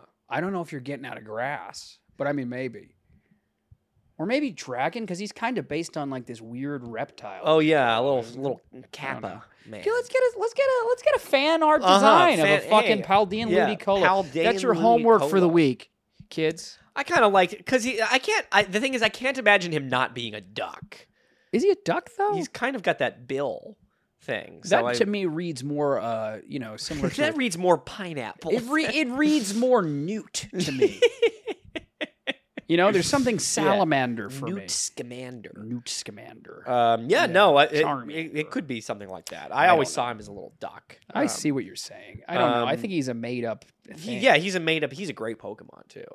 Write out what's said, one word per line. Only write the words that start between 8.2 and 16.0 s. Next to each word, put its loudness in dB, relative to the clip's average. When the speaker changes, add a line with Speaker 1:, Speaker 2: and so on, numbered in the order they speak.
Speaker 1:
it? -6
Speaker 2:
little -4
Speaker 1:
I -20
don't -20
Speaker 2:
Kappa -10
Speaker 1:
know. -18
Speaker 2:
man. -14
Speaker 1:
Okay, -2
let's -4
get 0
a, 2
let's -4
get 0
a, 2
let's 0
get 2
a -2
fan 2
art 4
Speaker 2:
Uh-huh, 6
Speaker 1:
design 8
of 4
a 4
Speaker 2:
fan, -8
Speaker 1:
fucking 6
Speaker 2:
hey, -6
Speaker 1:
Paldean 2
Speaker 2:
yeah, 4
Speaker 1:
Ludicolo. 0
Speaker 2:
Paldean 2
Speaker 1:
That's 2
your 4
homework 6
for 2
the 4
Speaker 2:
Ludicolo. 2
Speaker 1:
week, 2